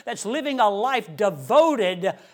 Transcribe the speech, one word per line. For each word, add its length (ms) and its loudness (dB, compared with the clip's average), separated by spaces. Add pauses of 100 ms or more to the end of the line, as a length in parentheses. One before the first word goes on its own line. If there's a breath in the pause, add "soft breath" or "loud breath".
that's 200 -8
living 340 -4
a 100 4
life 460 -2
devoted 1000 2 (200 loud breath)